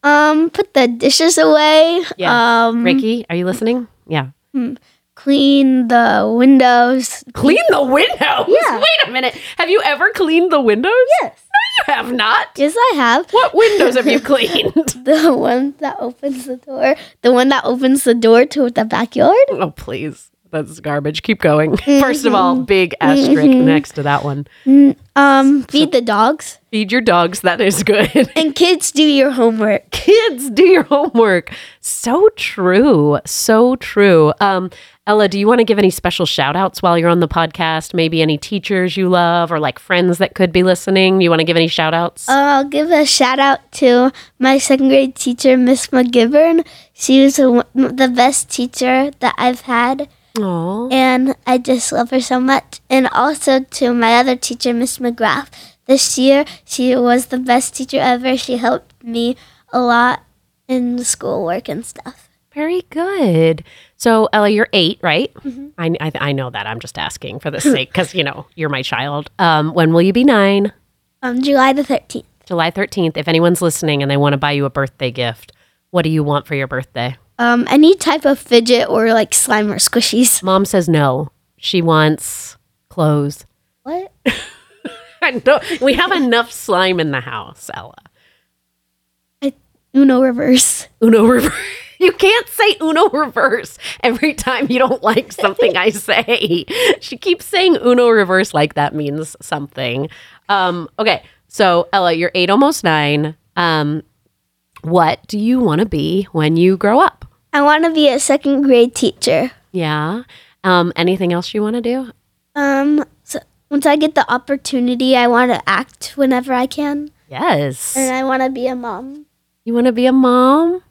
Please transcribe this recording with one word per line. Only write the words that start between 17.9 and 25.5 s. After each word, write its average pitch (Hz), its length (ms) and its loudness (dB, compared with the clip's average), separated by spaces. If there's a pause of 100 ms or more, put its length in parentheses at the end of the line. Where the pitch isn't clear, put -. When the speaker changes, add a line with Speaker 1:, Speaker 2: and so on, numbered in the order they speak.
Speaker 1:
the 233 100 4
door 233 320 4
to 277 240 -2
the 220 160 -4
backyard. 240 500 0 (140)
Speaker 2:
Oh, 180 260 -4
please. - 540 -12 (220)
That's 156 280 -8
garbage. 147 420 -6
Keep - 200 -4
going. 156 300 2
<laughs> - 40 -2
Speaker 1:
Mm-hmm. 285 240 2
Speaker 2:
First 277 240 0
of - 100 2
all, 185 220 2
big 190 440 0
asterisk 277 460 2
Speaker 1:
Mm-hmm. 254 200 4
Speaker 2:
next 294 300 0
to 147 80 -6
that 143 200 -2
one. 143 220 -6 (180)
Speaker 1:
Mm, 277 320 6 (200)
um, 277 460 4